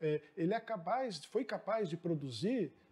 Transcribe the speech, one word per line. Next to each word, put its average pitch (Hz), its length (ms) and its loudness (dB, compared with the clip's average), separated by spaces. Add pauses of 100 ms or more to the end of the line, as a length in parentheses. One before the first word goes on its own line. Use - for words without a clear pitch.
é, 151 200 2 (160)
ele 180 160 2
é 220 80 0
capaz, 220 640 -2
foi 247 200 0
capaz 208 440 0
de 165 80 -2
produzir, 165 760 0 (200)